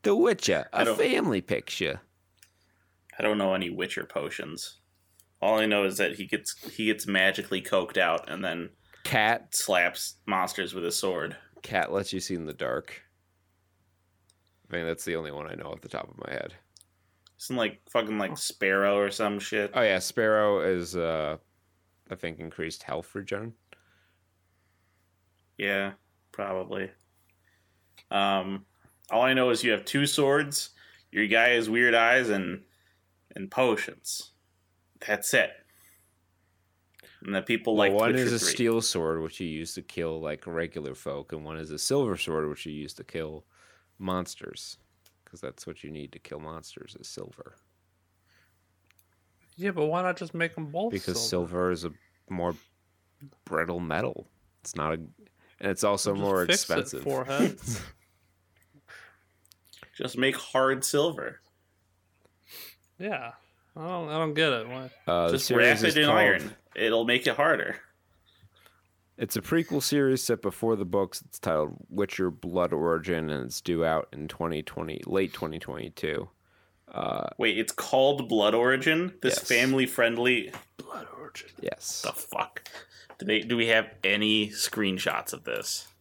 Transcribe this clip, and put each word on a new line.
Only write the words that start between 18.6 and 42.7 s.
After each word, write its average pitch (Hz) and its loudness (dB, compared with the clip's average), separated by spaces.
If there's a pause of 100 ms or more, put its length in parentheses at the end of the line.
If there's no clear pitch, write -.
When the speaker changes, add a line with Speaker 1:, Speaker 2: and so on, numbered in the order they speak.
Speaker 2:
or 101 4
some 104 0
shit? 104 -2
Speaker 1:
Oh, 127 4
yeah, 98 4
Sparrow 107 4
is, 87 0
uh, 80 0 (720)
I 92 -8
think, 82 -8
increased 80 -8
health 82 -8
regen. 104 -8 (2000)
Speaker 2:
Yeah, 98 -2 (400)
probably. 95 -6 (1200)
Um, 98 0 (440)
all 117 4
I 131 6
know 127 4
is 123 2
you 120 4
have 101 0
two 139 2
swords, 143 2 (400)
your 107 0
guy 113 6
has 113 4
weird 120 6
eyes, 117 6
and, 95 -2 (760)
and 98 -10
potions. - -2 (760)
That's - -2
it. 113 4 (1700)
And 101 -6
that 95 0
people 113 2
Speaker 1:
Well, 101 6
Speaker 2:
like 98 4
Speaker 1:
one 113 4
Speaker 2:
Witcher 127 2
Speaker 1:
is 117 2
a 113 0
Speaker 2:
three. 90 0
Speaker 1:
steel 113 2
sword, 80 0
which 80 -8
you 90 -6
use 78 -8
to 92 -10
kill, 80 -6
like, 76 -8
regular 82 -6
folk, 71 -10
and 76 -10
one 80 -10
is 78 -10
a 73 -8
silver 127 0
sword, 78 -2
which - -10
you 78 -10